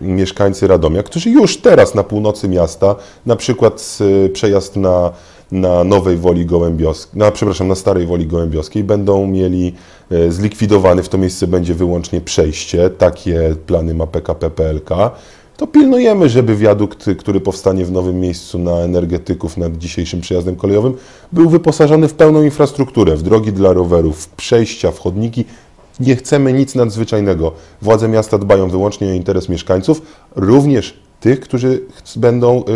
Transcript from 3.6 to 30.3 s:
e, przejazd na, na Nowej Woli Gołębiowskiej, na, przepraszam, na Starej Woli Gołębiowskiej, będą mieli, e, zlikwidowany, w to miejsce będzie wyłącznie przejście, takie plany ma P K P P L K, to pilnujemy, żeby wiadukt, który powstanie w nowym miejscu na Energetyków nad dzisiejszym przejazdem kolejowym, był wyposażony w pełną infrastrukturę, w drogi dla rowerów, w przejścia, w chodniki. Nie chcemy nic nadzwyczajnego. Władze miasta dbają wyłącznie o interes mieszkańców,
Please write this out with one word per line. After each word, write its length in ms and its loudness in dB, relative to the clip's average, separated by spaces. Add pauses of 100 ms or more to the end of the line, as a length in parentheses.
e, 40 0
przejazd 460 -2
na, 360 0 (400)
na 320 2
Nowej 340 2
Woli 280 0
Gołębiowskiej, 720 -2
na, 120 4
przepraszam, 360 -2
na 80 0
Starej 300 -2
Woli 220 -2
Gołębiowskiej, 560 -4
będą 440 0
mieli, 460 -2 (380)
e, 200 2
zlikwidowany, 720 2
w 60 -12
to 80 -2
miejsce 300 -2
będzie 260 -2
wyłącznie 480 -4
przejście, 680 -2
takie 640 0 (100)
plany 280 -2
ma 140 -4
P 140 -6
K 140 -6
P 140 -6
P 200 -4
L 120 -6
K, 300 -2 (460)
to 100 -6
pilnujemy, 600 4
żeby 260 2
wiadukt, 500 0 (140)
który 220 -2
powstanie 440 -2
w 60 -6
nowym 280 -2
miejscu 400 -6
na 120 -2
Energetyków 840 -4
nad 200 -6
dzisiejszym 440 -8
przejazdem 340 -4
kolejowym, 380 0 (380)
był 180 4
wyposażony 580 4
w 60 -4
pełną 300 4
infrastrukturę, 720 0
w 80 -6
drogi 300 2
dla 200 4
rowerów, 460 0
w 80 -16
przejścia, 640 -2
w 80 -16
chodniki. 460 -6 (540)
Nie 160 2
chcemy 380 0
nic 220 0
nadzwyczajnego. 760 -2 (300)
Władze 260 2
miasta 300 0
dbają 320 2
wyłącznie 380 -2
o 40 -2
interes 380 -4
mieszkańców, 520 -2 (340)